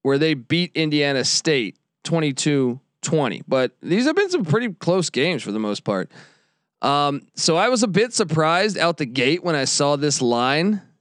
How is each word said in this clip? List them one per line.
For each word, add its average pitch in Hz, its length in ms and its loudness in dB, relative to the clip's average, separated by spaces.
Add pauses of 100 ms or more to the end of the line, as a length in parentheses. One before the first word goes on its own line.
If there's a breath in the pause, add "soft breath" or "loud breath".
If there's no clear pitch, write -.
where 139 160 2
they 156 160 2
beat 160 420 -2
Indiana 147 480 0
State 131 540 0 (260)
twenty-two 139 800 0 (220)
twenty. 139 440 -2
But 127 360 0
these 208 240 0
have 320 100 0
been 392 140 0
some 302 160 -2
pretty 214 260 0
close 170 380 0
games 139 320 -2
for 104 100 -8
the 107 80 -4
most 104 240 -4
part. 95 260 -2 (720 loud breath)
Um, 143 540 0
so 165 240 0
I 208 100 4
was 247 140 2
a 240 60 0
bit 208 260 0
surprised 170 640 0
out 165 180 0
the 156 80 -2
gate 131 400 0
when 170 100 0
I 135 120 0
saw 143 300 0
this 139 260 0
line 139 580 2 (200)